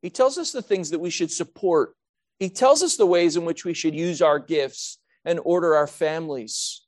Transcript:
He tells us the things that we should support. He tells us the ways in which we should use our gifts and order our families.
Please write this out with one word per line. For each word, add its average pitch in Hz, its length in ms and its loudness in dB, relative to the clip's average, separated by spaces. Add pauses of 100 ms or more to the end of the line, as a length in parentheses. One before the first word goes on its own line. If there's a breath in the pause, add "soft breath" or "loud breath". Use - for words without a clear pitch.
He 175 80 -10
tells 262 260 0
us 339 160 -6
the 254 100 -8
things 180 280 -2
that 160 100 -4
we 175 100 -6
should 160 200 -4
support. 165 640 0 (440)
He 190 120 -4
tells 277 320 4
us 349 140 -2
the 208 100 4
ways 175 300 4
in 170 80 -2
which 165 200 -6
we 170 100 -4
should 156 200 -2
use 165 260 -4
our 151 180 4
gifts 135 600 -4 (260)
and 165 180 -2
order 170 320 2
our 147 120 4
families. 156 1000 -6